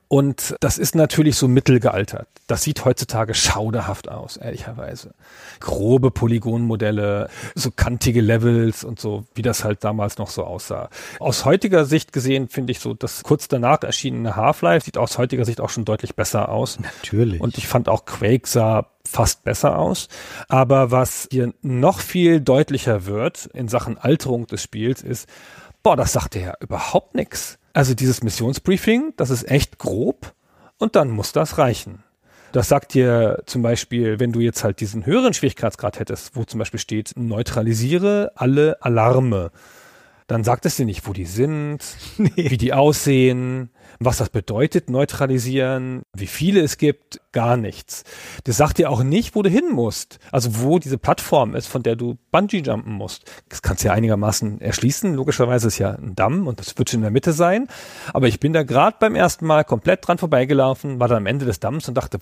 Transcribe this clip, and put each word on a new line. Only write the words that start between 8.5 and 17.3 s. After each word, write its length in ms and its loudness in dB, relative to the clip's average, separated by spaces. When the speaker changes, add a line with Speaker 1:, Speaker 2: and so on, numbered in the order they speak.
Speaker 1:
und 160 -10
so, 240 -8
wie 80 -6
das 220 -2
halt 200 -4
damals 340 -2
noch 120 -8
so 140 -6
aussah. 460 -8
Aus 260 -2
heutiger 400 4
Sicht 280 0
gesehen 360 0
finde 240 -4
ich 80 -6
so, 140 -6
das 280 -8
kurz 260 0
danach 340 2
erschienene 540 -4
Half-Life 480 2
sieht 140 -8
aus 200 -2
heutiger 260 0
Sicht 160 -4
auch 100 -4
schon 140 -6
deutlich 300 -4
besser 340 -2
aus. 320 -4
Speaker 2:
Natürlich. 600 -2